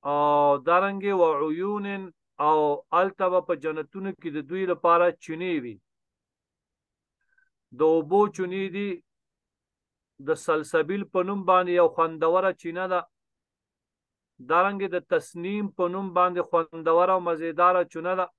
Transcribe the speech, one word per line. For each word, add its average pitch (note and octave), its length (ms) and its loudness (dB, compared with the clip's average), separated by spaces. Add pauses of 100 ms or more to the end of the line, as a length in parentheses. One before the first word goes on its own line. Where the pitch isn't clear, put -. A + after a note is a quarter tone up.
او D3 600 2
دارنګې G3 500 0
و F3+ 80 6 (160)
عیونن، G3 640 -4 (440)
او D#3 120 4 (380)
هلته F#3+ 360 0
به F3+ 160 4
په F3+ 140 0
جنتونو D#3+ 480 -8 (100)
کې E3+ 120 -10
د D3 60 -6 (100)
دوی F#3 240 -6
لپاره E3+ 340 4 (160)
چینې E3+ 400 -6
وي. A2+ 140 -14 (2000)
د - 20 -2 (120)
اوبو E3 280 2 (160)
چینې F#3 280 -4 (100)
دي، G3+ 160 -6 (1300)
د C3+ 80 -12 (180)
سلسبیل D#3+ 560 -2 (120)
په F#3 140 2
نوم G3+ 200 -4
باندې F3+ 320 4
یو E3 140 6
خوندوره E3 580 0
چینه E3+ 400 -8
ده. F3+ 80 0 (1500)
دارنګې F#3+ 420 0
د F3+ 60 -2 (140)
تسنیم F3+ 520 -4 (140)
په F3+ 100 0
نوم F#3+ 180 -6 (100)
باندې F3+ 320 0
خوندوره E3 680 2
او F3+ 120 -2
مزیداره E3+ 540 2 (100)
چینه E3+ 280 -4
ده. D3 60 -2 (120)